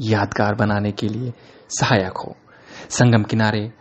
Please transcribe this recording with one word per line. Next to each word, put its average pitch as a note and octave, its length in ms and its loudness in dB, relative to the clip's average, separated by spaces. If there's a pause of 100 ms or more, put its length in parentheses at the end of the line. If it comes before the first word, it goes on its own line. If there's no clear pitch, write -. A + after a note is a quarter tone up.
यादगार G#2 540 0
बनाने G#2 380 0
के G#2 160 -4
लिए A#2 240 -6 (360)
सहायक G2 480 0
हो। - 200 -12 (540)
संगम A#2 320 4
किनारे A2 580 0